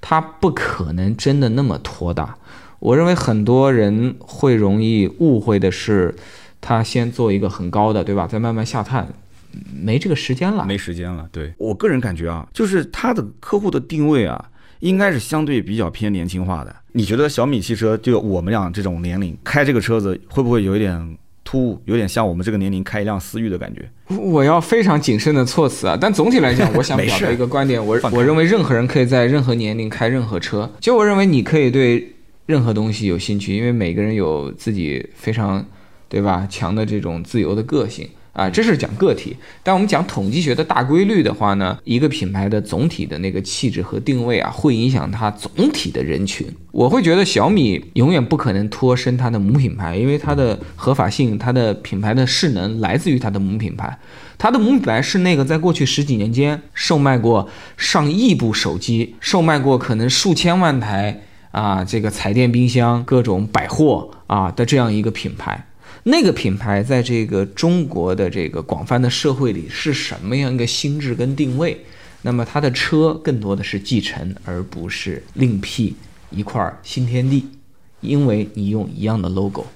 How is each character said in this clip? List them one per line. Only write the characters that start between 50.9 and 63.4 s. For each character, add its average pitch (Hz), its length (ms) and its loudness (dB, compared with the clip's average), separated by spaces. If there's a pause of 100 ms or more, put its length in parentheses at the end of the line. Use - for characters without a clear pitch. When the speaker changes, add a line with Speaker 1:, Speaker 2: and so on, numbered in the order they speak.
Speaker 1:
法 117 160 2
性、 110 280 0
它 123 140 -2
的 117 220 2
品 - 260 -6
牌 107 140 0
的 131 120 4
势 147 260 0
能 107 280 -2
来 104 160 0
自 165 160 0
于 127 80 2
它 123 100 -2
的 101 80 -2
母 98 200 -2
品 107 180 -4
牌。 - 220 -8 (400)
它 220 120 2
的 254 80 4
母 220 120 4
品 262 140 4
牌 117 180 2
是 196 160 -2
那 180 180 4
个 139 80 2
在 156 140 0
过 165 160 2
去 143 120 0
十 139 160 0
几 143 140 0
年 107 160 0
间 143 300 0 (120)
售 - 240 0
卖 139 200 4
过 110 320 4 (260)
上 147 340 0
亿 202 240 4
部 120 200 2
手 87 240 -2
机， 117 420 -2
售 - 220 0
卖 160 180 4
过 135 180 4
可 127 180 -2
能 117 140 0
数 175 240 2
千 175 260 2
万 151 200 2
台， 104 440 -2 (280)
啊， 98 320 0
这 110 160 -2
个 107 100 -2
彩 98 220 -4
电、 123 180 4
冰 120 200 4
箱、 120 340 2
各 127 180 2
种 107 260 0